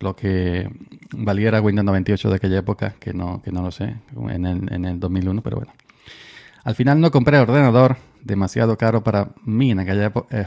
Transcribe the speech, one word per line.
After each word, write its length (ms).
lo 140
que 560
valiera 500
Windows 240
noventa 240
y 40
ocho 140
de 80
aquella 220
época, 420
que 140
no, 280
que 100
no 100
lo 80
sé, 260
en 160
el, 260
en 140
el 160
dos 100
mil 160
uno, 160
pero 140
bueno. 160
Al 120
final 240
no 120
compré 280
ordenador, 600
demasiado 560
caro 260
para 240
mí 280
en 80
aquella 260
epo-, 240
eh, 160